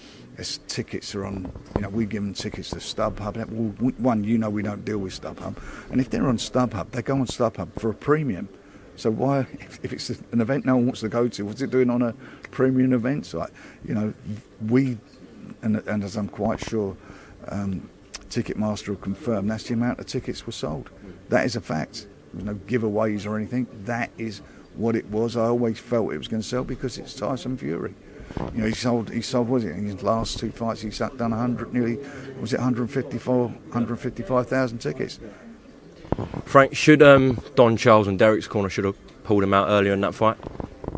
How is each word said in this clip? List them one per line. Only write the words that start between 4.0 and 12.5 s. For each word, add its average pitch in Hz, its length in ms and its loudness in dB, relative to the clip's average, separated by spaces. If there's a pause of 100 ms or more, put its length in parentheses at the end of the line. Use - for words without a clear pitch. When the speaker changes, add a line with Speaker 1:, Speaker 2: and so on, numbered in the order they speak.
Speaker 1:
you 113 140 2
know 110 100 0
we 104 140 -2
don't 101 240 -6
deal 110 100 -4
with 95 240 -6
StubHub. 87 340 -10 (360)
And 127 100 2
if 127 80 0
they're - 180 2
on 120 120 4
StubHub, 110 540 -2
they 123 100 -4
go 135 140 0
on 131 100 0
StubHub 110 520 -2
for 113 120 0
a 101 40 -4
premium. 135 540 0 (480)
So 117 140 0
why, 131 300 2
if, - 420 -10
if - 100 -8
it's - 160 -8
an 117 320 -2
event 123 240 0
no 131 120 4
one 120 100 4
wants 127 140 -2
to 110 100 -2
go 120 180 2
to, 104 160 -4
what's 107 160 -6
it 107 100 -2
doing 127 200 4
on 123 100 2
a 117 140 0 (360)